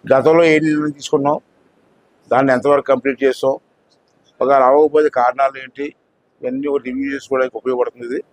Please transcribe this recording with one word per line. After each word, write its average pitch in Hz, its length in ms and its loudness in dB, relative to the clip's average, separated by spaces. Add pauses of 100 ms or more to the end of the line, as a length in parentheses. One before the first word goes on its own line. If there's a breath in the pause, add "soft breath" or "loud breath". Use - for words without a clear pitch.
(140)
గతంలో 156 300 4
ఏ 156 160 4
నిర్ణయం 151 320 -2
తీసుకున్నాం, 143 460 -2 (920)
దాన్ని 131 220 2
ఎంతవరకు 143 400 0
కంప్లీట్ 131 300 -2
చేస్తాం, 135 300 0 (880)
ఒకవేళ 135 220 4
అవ్వకపోతే 147 460 2
కారణాలు 131 540 -2
ఏంటి, 135 220 -12 (560)
ఇవన్నీ 135 260 -8
ఒక 139 200 -4
రివ్యూ 139 280 -6
చేసుకోవడానికి 127 420 -4
ఉపయోగపడుతుంది 123 480 -6
ఇది. 127 160 -8 (120)